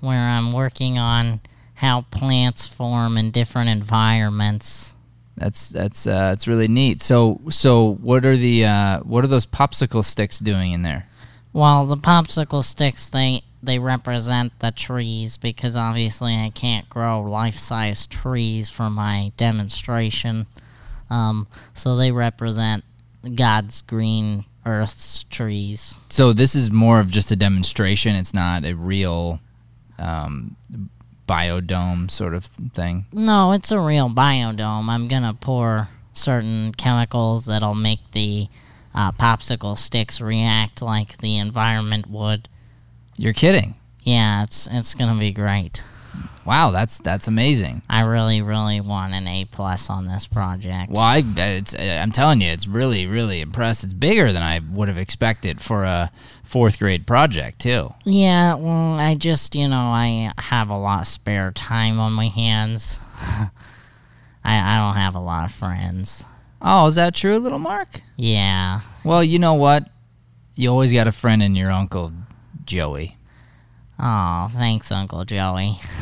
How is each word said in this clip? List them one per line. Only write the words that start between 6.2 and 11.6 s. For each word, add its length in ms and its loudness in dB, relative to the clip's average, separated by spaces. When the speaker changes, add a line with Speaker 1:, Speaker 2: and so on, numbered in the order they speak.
Speaker 2:
that's 140 -4
really 220 2
neat. 340 4
So, 380 4
so 520 6
what 240 4
are 100 6
the, 300 4
uh, 380 2
what 200 2
are 40 2
those 180 4
popsicle 580 0
sticks 360 -4
doing 340 0
in 80 -2
there? 260 -4
Speaker 1:
Well, 320 6